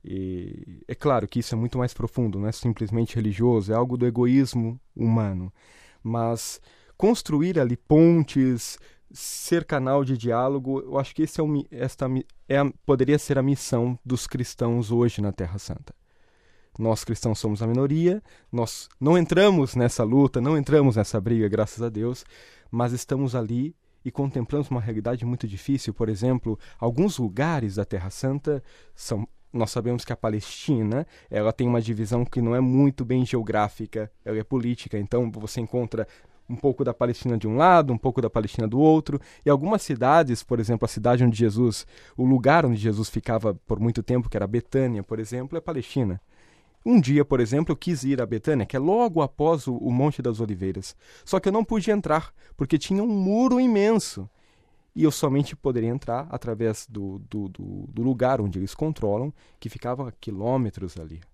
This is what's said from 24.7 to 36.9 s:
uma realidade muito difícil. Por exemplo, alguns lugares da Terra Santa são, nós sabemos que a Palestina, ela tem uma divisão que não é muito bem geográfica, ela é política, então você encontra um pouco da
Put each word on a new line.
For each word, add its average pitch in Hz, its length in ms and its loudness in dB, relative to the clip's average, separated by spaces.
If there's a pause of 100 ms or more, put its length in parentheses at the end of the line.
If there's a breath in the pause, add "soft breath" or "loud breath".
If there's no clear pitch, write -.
uma 127 100 -2
realidade 113 420 -4
muito 120 240 -4
difícil. 107 460 -4
Por 110 160 -2
exemplo, 113 480 -2 (220 soft breath)
alguns 127 400 0
lugares 120 560 -2
da 101 100 -2
Terra 95 240 -6
Santa 139 540 -4 (320 soft breath)
são, 110 320 -6 (260)
nós 113 160 -2
sabemos 120 340 -4
que - 80 -10
a 120 60 -6
Palestina, 113 880 -2 (240 soft breath)
ela 107 240 0
tem 123 140 0
uma 120 120 2
divisão 113 460 -2
que 120 160 -2
não 117 140 2
é 127 40 2
muito 131 460 4
bem 127 180 0
geográfica, 107 880 -2 (140)
ela 110 140 -4
é 107 40 -6
política, 120 540 -4
então 117 340 0
você 107 300 -8
encontra 113 460 -4 (420 soft breath)
um 123 60 -6
pouco 135 280 0
da 120 100 0